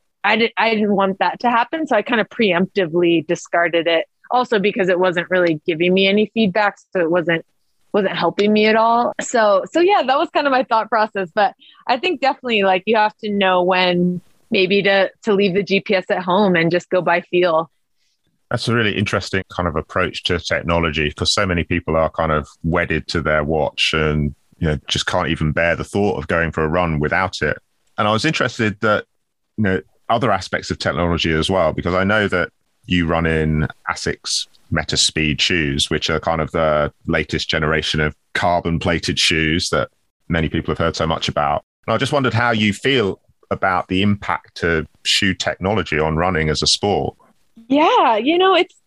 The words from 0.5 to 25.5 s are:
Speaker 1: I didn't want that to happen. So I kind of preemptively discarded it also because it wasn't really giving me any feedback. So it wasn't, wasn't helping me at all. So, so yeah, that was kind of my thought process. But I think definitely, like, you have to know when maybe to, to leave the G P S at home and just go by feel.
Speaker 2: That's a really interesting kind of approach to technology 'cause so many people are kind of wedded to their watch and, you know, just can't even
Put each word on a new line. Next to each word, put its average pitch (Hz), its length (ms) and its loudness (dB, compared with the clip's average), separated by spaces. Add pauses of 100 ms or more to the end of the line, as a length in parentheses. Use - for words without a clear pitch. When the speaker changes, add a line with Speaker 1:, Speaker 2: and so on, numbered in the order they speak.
Speaker 1:
I 226 160 0
didn't 208 220 0
want 196 240 0
that 180 220 -2
to 240 80 0
happen. 247 380 -2
So 247 80 0
I 208 60 2
kind 233 180 -2
of 196 100 -2
preemptively 175 960 0
discarded 170 640 -2
it 165 200 0 (240)
also 247 280 0
because 190 300 0
it 180 100 2
wasn't 175 300 0
really 175 360 0
giving 175 280 0
me 190 140 2
any 214 260 0
feedback. 208 440 0 (140)
So 190 80 -2
it 160 120 0
wasn't, 170 340 0 (480)
wasn't 185 240 0
helping 170 340 0
me 214 140 4
at 220 100 4
all. 233 460 2
So, 208 500 2
so 320 80 2
yeah, 359 240 4
that 262 140 0
was 330 140 -2
kind 294 160 0
of 269 40 2
my 254 120 2
thought 220 260 0
process. 208 440 -2
But 196 220 2 (320)
I 254 100 2
think 320 240 -2
definitely, 247 420 0
like, 185 220 2
you 220 120 2
have 214 220 2
to 214 120 -6
know 190 320 4
when 180 560 2 (320)
maybe 196 320 2
to, 196 280 2 (120)
to 220 100 0
leave 196 200 2
the 202 100 0
G 190 160 0
P 196 160 -2
S 180 140 -2
at 185 140 -2
home 185 320 2
and 165 160 2
just 175 180 -2
go 185 120 2
by 175 200 0
feel. 175 500 0 (800)
Speaker 2:
That's - 180 -4
a 117 60 2
really 110 240 2
interesting 98 520 -2
kind 90 180 -2
of 76 80 -4
approach - 480 -4
to 90 160 -2
technology 80 720 -2
'cause - 200 -2
so 107 140 0
many 85 180 0
people 85 320 -2
are 80 140 2
kind 80 220 -2
of 76 160 -2 (160)
wedded 80 460 -2
to 85 120 -2
their 76 220 0
watch 76 500 -2
and, 76 400 0 (240)
you 82 120 -2
know, 73 180 -2
just - 180 -4
can't 90 220 -2
even 78 240 -2